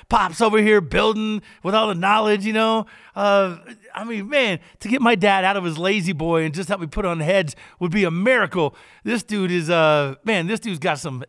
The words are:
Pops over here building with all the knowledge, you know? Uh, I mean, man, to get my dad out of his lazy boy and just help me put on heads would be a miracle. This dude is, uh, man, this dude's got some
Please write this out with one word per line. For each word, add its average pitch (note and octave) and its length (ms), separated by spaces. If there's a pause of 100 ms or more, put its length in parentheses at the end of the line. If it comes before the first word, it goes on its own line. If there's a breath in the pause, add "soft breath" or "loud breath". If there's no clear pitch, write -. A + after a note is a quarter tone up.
Pops F#3+ 320
over A3 160
here G#3+ 240
building G#3+ 600 (220 loud breath)
with G3 100
all A3 140
the G3+ 80
knowledge, G#3 500
you A3 60
know? A3 340 (300 loud breath)
Uh, G3 440 (360)
I G3+ 80
mean, G#3+ 240
man, B3 320 (220 soft breath)
to G3+ 80
get C4 120
my A#3 140
dad G3 300
out G3 100
of F#3+ 80
his E3 140
lazy F#3+ 340
boy E3 320
and D#3 100
just E3+ 140
help F#3+ 140
me E3 60
put G3+ 180
on E3+ 160
heads F3 340 (240 loud breath)
would F3 140
be G#3 100
a E3+ 80
miracle. F3+ 640 (300 loud breath)
This A3 180
dude G3 260
is, E3+ 200
uh, D3+ 460 (100)
man, F#3+ 220
this A3 120
dude's F#3+ 200
got D#3 200
some C3+ 300